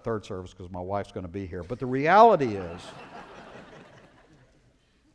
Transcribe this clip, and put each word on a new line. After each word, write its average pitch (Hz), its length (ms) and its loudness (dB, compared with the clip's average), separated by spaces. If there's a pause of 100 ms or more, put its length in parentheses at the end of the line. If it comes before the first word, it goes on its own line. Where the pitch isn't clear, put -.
third 113 200 -4
service 92 300 -10
'cause 90 160 -16
my 90 100 -8
wife's 95 300 -4
gonna 92 160 -8
be 92 220 -8
here. 87 160 -8
But 120 160 -8
the 131 60 -6
reality 151 680 6
is, 90 260 -8 (2250)